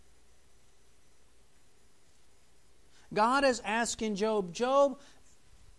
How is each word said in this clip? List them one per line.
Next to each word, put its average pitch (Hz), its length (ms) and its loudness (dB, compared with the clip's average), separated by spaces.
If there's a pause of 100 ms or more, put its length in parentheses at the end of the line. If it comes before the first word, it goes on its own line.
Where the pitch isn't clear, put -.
(3000)
God 240 320 2
is 254 220 2
asking 220 480 -4
Job, 202 400 -2
Job, 269 440 2 (800)